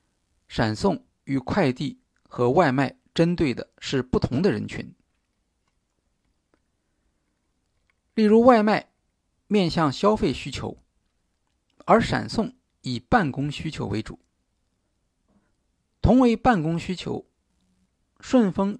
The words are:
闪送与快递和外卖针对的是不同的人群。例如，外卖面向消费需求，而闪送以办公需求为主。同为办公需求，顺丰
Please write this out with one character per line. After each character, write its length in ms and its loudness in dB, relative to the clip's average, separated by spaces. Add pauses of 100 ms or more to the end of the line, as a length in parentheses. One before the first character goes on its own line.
(480)
闪 260 -2
送 320 -4 (160)
与 160 -4
快 340 -2
递 280 -8 (280)
和 220 -2
外 220 4
卖 260 -2 (160)
针 220 2
对 180 -2
的 240 -12
是 240 -4
不 160 -2
同 240 -2
的 80 2
人 160 -4
群。 260 -12 (3250)
例 100 2
如， 180 6
外 220 6
卖 260 -2 (560)
面 240 0
向 220 0
消 240 0
费 160 -2
需 180 -10
求， 320 -12 (1040)
而 140 6
闪 280 -2
送 280 -4 (240)
以 180 -6
办 320 0
公 200 -6
需 200 -10
求 160 -10
为 160 -4
主。 160 -14 (1800)
同 160 6
为 180 4
办 260 2
公 160 -2
需 180 -8
求， 280 -8 (960)
顺 340 2
丰 280 -4